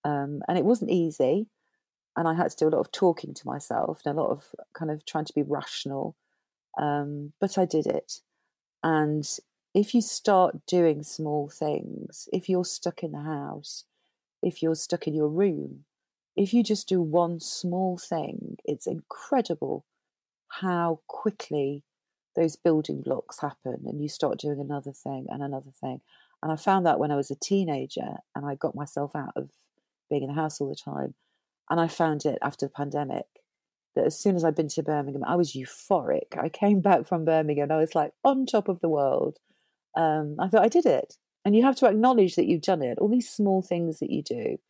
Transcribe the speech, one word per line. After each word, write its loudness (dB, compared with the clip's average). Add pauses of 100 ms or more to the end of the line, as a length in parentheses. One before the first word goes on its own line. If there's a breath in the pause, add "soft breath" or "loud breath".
Um, -4
and 0
it 2
wasn't 2
easy. 2 (680)
And 0
I 2
had 0
to -16
do 4
a 6
lot 2
of -4
talking 2
to -14
myself -4
and -2
a 0
lot 0
of -6 (180)
kind -6
of -6
trying -4
to -14
be 2
rational. -6 (640)
Um, -2
but 0
I 4
did 0
it. -4 (600)
And 2 (460)
if 2
you 6
start 2
doing 4
small -4
things, -6
if -2
you're 2
stuck -6
in -8
the -10
house, -10 (580)
if -2
you're 2
stuck -4
in -2
your 2
room, 0 (500)
if 2
you 6
just 0
do 2
one 2
small -4
thing, -6
it's -4
incredible -4 (640)
how -2
quickly -4 (520)
those 2
building 0
blocks -6
happen -8
and -6
you -4
start -2
doing -4
another -8
thing -10
and -8
another -8
thing. -8 (420 soft breath)
And -4
I 0
found 2
that 4
when 0
I 0
was -2
a -4
teenager -2 (180)
and -6
I -4
got -4
myself -6
out -8
of -8 (580)
being 0
in -6
the -6
house -2
all -2
the -6
time. -8 (540)
And 2
I 2
found 0
it 0
after -4
the -8
pandemic -6 (680)
that 2
as 0
soon 2
as 0
I'd 4
been 0
to -4
Birmingham, -2
I 0
was 0
euphoric. -2
I -2
came 4
back 4
from -2
Birmingham 2
and 0
I 2
was, 2
like, 0 (100)
on 4
top 0
of -2
the 0
world. 2 (580)
Um, 0
I 0
thought, 6
"I 6
did 4
it." 2 (280)
And 6
you 8
have 6
to 6
acknowledge 6
that 4
you've 2
done 2
it. -2
All 2
these 2
small 2
things -2
that -4
you -2
do. -4 (120)